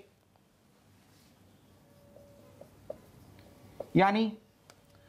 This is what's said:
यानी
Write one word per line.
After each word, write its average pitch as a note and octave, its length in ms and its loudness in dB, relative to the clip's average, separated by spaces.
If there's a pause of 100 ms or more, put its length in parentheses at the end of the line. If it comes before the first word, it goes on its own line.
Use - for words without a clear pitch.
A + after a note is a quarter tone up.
(4000)
यानी G#3 360 4 (760)